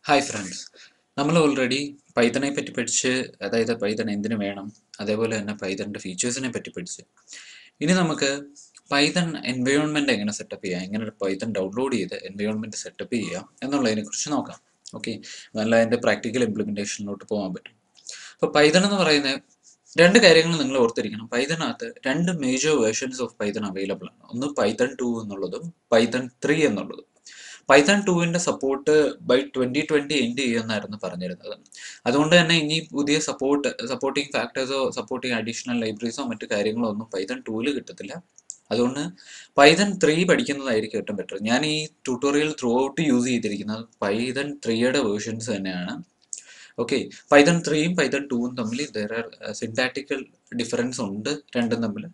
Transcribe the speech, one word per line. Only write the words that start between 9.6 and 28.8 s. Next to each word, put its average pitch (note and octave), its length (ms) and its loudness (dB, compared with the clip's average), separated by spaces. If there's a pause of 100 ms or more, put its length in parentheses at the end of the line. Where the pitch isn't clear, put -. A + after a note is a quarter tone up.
എങ്ങനെ G#2 240 -2
സെറ്റപ്പ് G#2 260 -12
ചെയ്യാം, F2+ 220 -4
എങ്ങനെ A2 200 -6
ഒരു G#2+ 140 -12
പൈത്തൺ G2 380 -2
ഡൗൺലോഡ് A2+ 400 -2
ചെയ്ത് F#2 180 -6 (120)
എൻവയോൺമെന്റ് G#2+ 520 -4
സെറ്റപ്പ് - 380 -10
ചെയ്യാം F2+ 260 -6 (200)
എന്നുള്ളതിനെ A#2+ 420 0
കുറിച്ച് - 280 -6
നോക്കാം. - 240 -6 (380)
ഓക്കെ, A2+ 160 -8 (460)
നല്ല A2 120 0 (100)
അതിൻ്റെ A2+ 260 2
പ്രാക്ടിക്കൽ A2+ 400 0
ഇംപ്ലിമെന്റേഷനിലോട്ട് G2+ 840 -6
പോകാൻ G2+ 240 -2
പറ്റും. - 220 -18 (580)
അപ്പൊ D3 220 0
പൈത്തൺ D3+ 320 6
എന്ന് G3+ 140 0
പറയുന്ന D3 280 4 (680)
രണ്ട് F#3+ 260 10
കാര്യങ്ങൾ E3 260 8 (100)
നിങ്ങൾ C3 200 0
ഓർത്തിരിക്കണം. A2+ 420 -2 (120)
പൈത്തണിനകത്ത് C3+ 520 -4 (200)
രണ്ട് E3+ 240 2 (100)
major C3 400 2
versions B2+ 340 -2 (100)
of - 40 -10 (100)
Python G#2 300 -4
available F#2+ 420 -6
ആണ്. - 80 -20 (120)
ഒന്ന് C3 160 -4 (120)
Python A2+ 300 2 (100)
ടു A#2+ 80 0 (140)
എന്നുള്ളതും G2 420 -8 (300)
Python A#2+ 300 2 (200)
ത്രീ D3+ 140 2 (120)
എന്നുള്ളതും. - 360 -8 (600)
Python D3 380 8
ടുവിൻ്റെ E3+ 380 2
support C3+ 420 -2 (400)